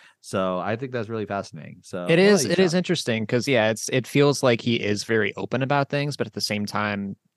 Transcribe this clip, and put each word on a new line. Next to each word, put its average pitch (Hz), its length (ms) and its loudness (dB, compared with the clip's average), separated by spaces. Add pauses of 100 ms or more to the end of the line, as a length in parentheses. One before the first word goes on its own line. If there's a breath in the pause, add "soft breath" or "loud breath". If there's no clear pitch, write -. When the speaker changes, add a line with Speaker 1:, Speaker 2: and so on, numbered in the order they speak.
(220 soft breath)
Speaker 1:
So 92 360 -2
I 98 180 -4
think 123 160 -8
that's 117 180 -6
really 110 180 -6
fascinating. 87 560 -8
So 90 220 -8
Speaker 2:
It 165 120 4
Speaker 1:
I 185 60 6
Speaker 2:
is, 196 200 6
Speaker 1:
like 120 100 0
Speaker 2:
it 175 60 2
is 185 120 4
Speaker 1:
that. 180 80 2
Speaker 2:
interesting 113 480 -2
'cause, 120 200 0
yeah, 113 220 4
it's, - 200 -4
it 127 180 0
feels 143 340 4
like 120 200 4
he 117 160 0
is 104 260 -2
very 110 320 0
open 120 260 -4
about 139 280 0
things, 143 280 -4
but - 80 -4
at - 80 -10
the 104 80 -8
same 104 240 -2
time, 101 500 -4 (220)